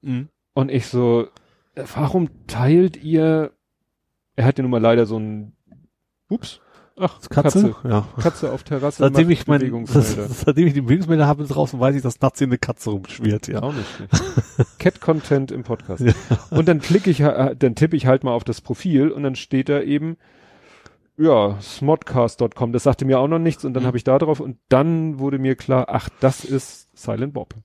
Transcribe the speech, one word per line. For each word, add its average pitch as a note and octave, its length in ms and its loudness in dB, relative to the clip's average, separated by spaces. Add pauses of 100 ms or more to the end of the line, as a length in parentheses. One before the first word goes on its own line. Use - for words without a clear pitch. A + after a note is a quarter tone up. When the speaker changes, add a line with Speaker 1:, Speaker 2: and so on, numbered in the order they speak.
Speaker 1:
Mhm. C3+ 260 -6 (260)
Speaker 2:
Und C3+ 160 0
ich C3 180 0
so, A#2 380 2 (480)
äh, C3 100 -14 (120)
warum D#3 340 -2 (180)
teilt D#3+ 540 2
ihr, D#3 500 0 (840)
er A#2+ 100 0
hatte C#3 160 2
nun B2+ 100 -2
mal A#2 100 0
leider A#2 240 4
so A2 120 -6
ein, G#2+ 360 -10 (760)
ups, - 300 -8 (380)
ach, - 220 -4 (100)
Speaker 1:
Katze? D3+ 440 2
Speaker 2:
Katze. - 20 -10 (140)
Speaker 1:
Ja. G#2+ 180 0 (120)
Speaker 2:
Katze D3+ 340 -2
auf C3+ 100 -8
Terrasse C#3+ 360 -4
Speaker 1:
Seitdem C#3 280 4
Speaker 2:
macht F3 60 4
Speaker 1:
ich - 140 -4
mein, D3 120 4
Speaker 2:
Bewegungsmelder. A#2 560 0
Speaker 1:
<laughs> G2+ 120 -6
das, B2+ 140 -10
seitdem D#3 260 2
ich C#3+ 60 2
den C#3 120 -2
Bewegungsmelder D#3 420 2
habe D3 180 2
draußen, C#3 340 -4
weiß C3 160 2
ich, C3+ 60 -2
dass B2 200 -4
nachts - 180 0
hier C#3 80 2
eine B2 100 0
Katze - 340 -6
rumschwirrt, G#2 560 -4
ja. G#2 160 -6
Speaker 2:
Auch C#3 100 -6
nicht A2+ 220 -8
schlecht. - 280 -2 (280)
<laughs> - 280 -2
Cat-Content D3 720 0
im B2+ 120 -10
Podcast. - 400 -8
Speaker 1:
Ja. A#2 100 6 (380)
Speaker 2:
Und D#3+ 160 2
dann E3 120 4
klicke G3 300 2
ich, C#3+ 140 2
ha-, C3 320 2
dann B2 200 0
tippe D#3+ 220 0
ich C3 100 -2
halt C3 160 4
mal C3 80 -2
auf A#2 120 -2
das - 180 -6
Profil D3 500 0
und C#3+ 120 -6
dann C3+ 120 -4
steht C3 340 -4
da C#3+ 120 0
eben, D3 340 -4 (1000)
ja, A2 440 4
smodcast C3 800 -2
dot A#2 140 -2
com. A#2+ 160 -4
Das A#2+ 120 -2
sagte C#3 220 0
mir C3 140 2
auch C3+ 80 0
noch E3 120 0
nichts E3 260 -2
und C3+ 80 -4
dann B2+ 100 -2
Speaker 1:
Mhm. B2+ 40 0
Speaker 2:
hab B2+ 80 -2
ich A#2 80 -4
da C3+ 140 4
drauf D#3 220 0
und C3+ 180 -10 (120)
dann D#3 500 2
wurde C#3 200 -2
mir C3 160 0
klar, B2+ 340 -2
ach, - 200 -4 (100)
das C3+ 260 0
ist - 520 -8
Silent A#2+ 360 -6
Bob. - 320 -12